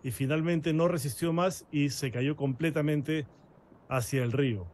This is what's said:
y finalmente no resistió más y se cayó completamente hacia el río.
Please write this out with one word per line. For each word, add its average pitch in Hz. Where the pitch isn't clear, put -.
y 135
finalmente 160
no 165
resistió 165
más 180
y 143
se 131
cayó 131
completamente 151
hacia 127
el 120
río. 120